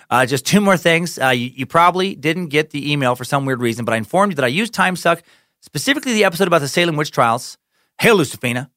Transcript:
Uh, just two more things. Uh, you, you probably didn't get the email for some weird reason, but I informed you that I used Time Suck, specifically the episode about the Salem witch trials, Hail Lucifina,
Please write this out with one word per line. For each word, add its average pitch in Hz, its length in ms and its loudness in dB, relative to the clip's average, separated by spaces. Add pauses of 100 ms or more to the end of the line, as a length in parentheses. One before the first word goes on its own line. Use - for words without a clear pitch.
Uh, 127 160 4
just 123 200 -2
two 202 140 4
more 196 160 4
things. 170 420 0
Uh, 131 120 0
you, 127 260 -2
you 131 100 -8
probably 175 480 2
didn't 160 340 -4
get 151 240 -2
the 147 200 -4
email 131 240 0
for 127 80 -12
some 139 220 -2
weird 127 160 -2
reason, 117 240 -2
but 113 80 -2
I 113 40 0
informed 185 360 0
you - 20 -10
that 135 100 -2
I 120 40 2
used 208 240 -4
Time 185 240 0
Suck, 170 260 0 (380)
specifically 262 520 -4
the 208 120 2
episode 185 220 0
about 170 120 4
the 143 80 -4
Salem 170 300 0
witch 151 140 -2
trials, 117 460 0 (420)
Hail 220 180 4
Lucifina, 127 600 -4